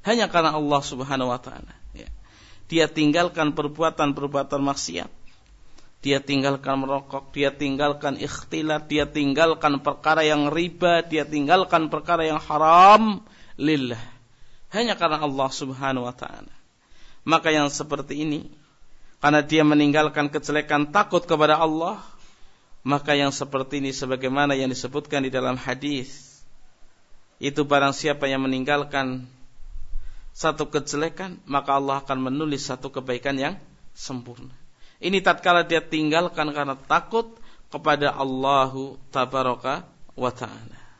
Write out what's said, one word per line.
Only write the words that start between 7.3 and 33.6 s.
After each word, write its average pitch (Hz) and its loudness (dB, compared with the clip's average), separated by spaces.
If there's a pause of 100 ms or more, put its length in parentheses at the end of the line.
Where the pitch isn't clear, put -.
dia 139 2
tinggalkan 143 -2
ikhtilat, 151 -6
dia 147 2
tinggalkan 147 2
perkara 156 2
yang 147 2
riba, 170 2
dia 151 -2
tinggalkan 160 2
perkara 165 0
yang 156 0
haram 185 8 (400)
lillah, 131 0 (720)
hanya 214 0
karena 156 2
Allah 135 0
Subhanahu 131 -4
wa 123 -12
taala. - -14 (760)
Maka 160 2
yang 147 4
seperti 143 -6
ini, 151 -4 (720)
karena 147 6
dia 156 4
meninggalkan 147 4
kejelekan 147 0
takut 185 2
kepada 151 4
Allah, 165 0 (800)
maka 143 0
yang 143 2
seperti 139 -4
ini 135 -4
sebagaimana 135 0
yang 135 0
disebutkan 135 -4
di - -
dalam 127 -2
hadis, 131 -8 (960)
itu 139 -2
barang 139 4
siapa 143 -4
yang 135 -2
meninggalkan 131 -4 (1000)
satu 156 -4
kejelekan, 156 -4
maka 139 0
Allah 139 0
akan 131 -4
menulis 143 -2
satu 131 -8
kebaikan 131 -4
yang 151 -4 (340)